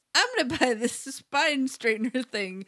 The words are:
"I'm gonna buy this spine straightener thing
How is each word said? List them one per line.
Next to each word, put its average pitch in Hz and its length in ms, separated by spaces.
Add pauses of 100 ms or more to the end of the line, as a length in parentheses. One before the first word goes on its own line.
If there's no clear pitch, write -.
(160)
"I'm 370 100 (120)
gonna 302 200
buy 254 160
this 220 280
spine 285 680
straightener 226 580
thing 190 420